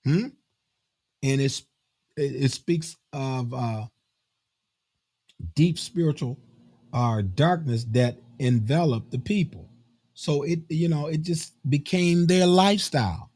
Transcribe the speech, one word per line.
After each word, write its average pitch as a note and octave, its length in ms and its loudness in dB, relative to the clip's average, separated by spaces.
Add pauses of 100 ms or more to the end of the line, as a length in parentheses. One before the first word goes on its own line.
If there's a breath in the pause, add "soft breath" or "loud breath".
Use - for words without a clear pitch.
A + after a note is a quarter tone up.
Hmm? F#3+ 260 0 (920)
And C3+ 180 0
it's, C3+ 220 -2 (520)
it, C#3 280 -4
it C3 80 2
speaks - 460 -4 (160)
of, C3 400 -6
uh, A#2 340 -6 (1700)
deep E3 240 2
spiritual, D3+ 640 -4 (520)
uh, A#2 300 0
darkness B2 720 0
that B2 260 2 (220)
enveloped B2 720 2
the B2+ 80 -6
people. - 500 -4 (440)
So C#3+ 300 -2
it, E3 260 -2
you E3 200 0
know, D3+ 180 -2
it D#3 140 -2
just E3 320 -6 (160)
became E3+ 560 2
their F3+ 220 4
lifestyle. F3+ 880 2